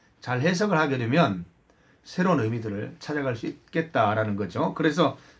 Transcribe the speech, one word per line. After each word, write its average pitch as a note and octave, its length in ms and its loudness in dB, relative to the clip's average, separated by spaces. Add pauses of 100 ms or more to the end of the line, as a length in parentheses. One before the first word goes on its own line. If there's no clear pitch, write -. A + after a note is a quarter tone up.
(220)
잘 B2+ 200 -2
해석을 F3+ 360 2
하게 C#3+ 200 2
되면 A#2 480 2 (580)
새로운 F3+ 360 0
의미들을 A2 600 -4
찾아갈 C#3 360 -4
수 - 120 -8
있겠다라는 A2 880 0
거죠. G#2 380 -2
그래서 D#3 440 2 (220)